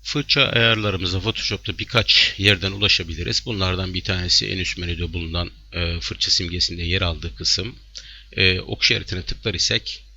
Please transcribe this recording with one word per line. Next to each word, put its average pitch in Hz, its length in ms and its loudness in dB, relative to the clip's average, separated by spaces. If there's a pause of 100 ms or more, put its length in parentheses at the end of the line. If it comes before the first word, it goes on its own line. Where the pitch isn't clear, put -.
Fırça 143 400 2
ayarlarımıza 104 760 2
Photoshop'ta 101 580 -4
birkaç - 600 2
yerden 98 340 4
ulaşabiliriz. 92 760 0
Bunlardan 92 480 -2
bir 90 100 -4
tanesi 90 440 2
en 98 100 -2
üst 90 200 -4
menüde 85 360 -4
bulunan, 85 380 -4 (220)
e, 85 260 -2
fırça - 320 -2
simgesinde 85 520 0
yer 90 180 2
aldığı 82 340 -2
kısım. 95 400 -2 (560)
E, 92 280 4
ok - 240 -4
işaretine 95 380 0
tıklar - 320 -4
isek - 500 -2 (140)